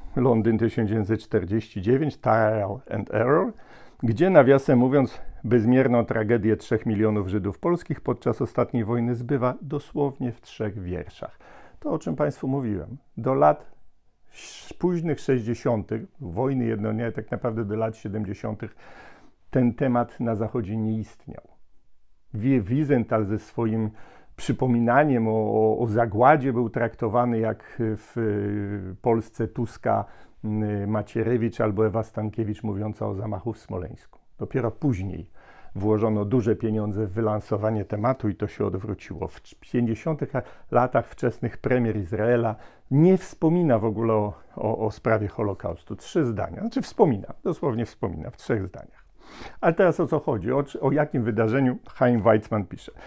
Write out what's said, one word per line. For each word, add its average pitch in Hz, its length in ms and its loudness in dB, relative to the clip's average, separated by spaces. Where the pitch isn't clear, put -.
Londyn 113 420 4
tysiąc 113 320 0
dziewięćset 107 300 0
czterdzieści 101 600 -2
dziewięć, 131 360 0
Trial 110 600 2
and 104 220 -4
Error, 147 400 2
gdzie, 120 260 2
nawiasem 139 500 8
mówiąc, 131 420 2
bezmierną 120 600 4
tragedię 110 520 2
trzech - 280 -2
milionów 107 420 2
Żydów 98 320 -2
polskich 175 420 -2
podczas 123 400 -2
ostatniej 120 440 -2
wojny 117 300 0
zbywa 123 460 -2
dosłownie 143 680 -4
w - 100 -14
trzech 104 380 -8
wierszach. - 600 -10
To, 302 120 -6
o 156 80 -2
czym 160 160 -6
państwu 143 320 -4
mówiłem, 117 500 -4
do 131 160 -2
lat 151 380 2
ś-, - 400 -18
późnych 170 460 0
sześćdziesiątych, 113 840 0
wojny 120 440 -2
jednodniowej, 110 480 -2
tak - 180 -10
naprawdę 113 340 -4
do 104 100 -4
lat 113 220 -2
siedemdziesiątych, 107 800 -8
ten 120 240 2
temat 120 460 0
na 113 160 0
Zachodzie 107 420 -4
nie 110 200 -2
istniał. - 460 -12
Wie-, 120 280 2
Wiesenthal 120 640 2
ze 101 140 -2
swoim 110 500 -2
przypominaniem 120 920 2
o, 110 40 0
o, 110 480 2
o 120 80 0
zagładzie 120 680 4
był 117 160 0
traktowany 117 720 0
jak 110 400 -4
w, 110 380 -4
y, 104 840 -4
Polsce 113 460 0
Tuska, 110 580 -2
y, 104 440 -2
Macierewicz 110 760 -2
albo 110 240 2
Ewa 107 180 0
Stankiewicz 107 600 -6
mówiąca 107 440 -6
o 101 80 -4
zamachu 104 380 -6
w - 60 -20
Smoleńsku. - 600 -12
Dopiero 120 340 -2
później 95 580 -4
włożono 107 500 2
duże 110 300 2
pieniądze 107 520 -2
w 92 40 -10
wylansowanie 107 760 0
tematu 110 440 -2
i 87 60 -2
to 104 120 -4
się - 180 -4
odwróciło. 95 600 -6
W - 140 -20
cz-, - 140 -20
pięćdziesiątych 120 600 -2
latach 123 360 2
wczesnych - 500 -4
premier 117 400 2
Izraela 110 580 2
nie 170 260 8
wspomina 160 600 2
w 107 60 0
ogóle 113 280 0
o, 104 200 2
o, 110 220 -2
o 107 140 -2
sprawie 104 360 0
Holokaustu. 98 680 -6
Trzy - 300 -2
zdania. 104 360 -4
Znaczy 226 200 -4
wspomina, 143 520 0
dosłownie 123 420 -2
wspomina 85 440 -6
w - 80 -16
trzech 101 300 -2
zdaniach. - 420 -20
Ale 170 120 4
teraz 175 260 4
o 151 80 2
co 156 120 0
chodzi? 120 320 -2
O, 139 120 2
o 135 100 2
jakim 147 320 0
wydarzeniu 117 540 2
Chaim 123 260 4
Weizmann 107 440 2
pisze? - 260 -14